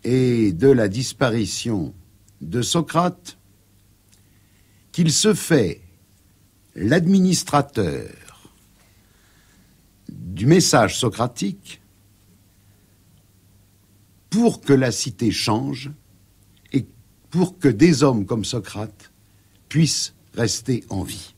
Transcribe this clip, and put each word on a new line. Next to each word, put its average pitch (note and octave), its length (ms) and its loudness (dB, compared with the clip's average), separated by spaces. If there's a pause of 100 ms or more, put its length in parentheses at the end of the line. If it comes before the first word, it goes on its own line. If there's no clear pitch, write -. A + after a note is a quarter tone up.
et A#2+ 480 2
de F#2 160 2
la A#2+ 200 6
disparition A2 1040 -4 (480)
de F2 200 -4
Socrate E3 760 -2 (1500)
qu'il E3 200 0
se G#3+ 220 2
fait A#2+ 480 0 (960)
l'administrateur C#3+ 1700 0 (1600)
du G2 360 -10
message C#3 520 4
socratique - 840 -6 (2500)
pour A3+ 320 0
que C#3 120 4
la B2+ 180 4
cité A2+ 400 -2
change C3+ 600 -4 (840)
et C3+ 120 -2 (440)
pour F#3 300 -2
que C#3+ 80 2
des C3 360 4
hommes A#2 220 2
comme A2 180 -4
Socrate - 680 -10 (580)
puissent - 440 0 (220)
rester - 540 -4
en F#2+ 140 -4
vie. F2 340 -14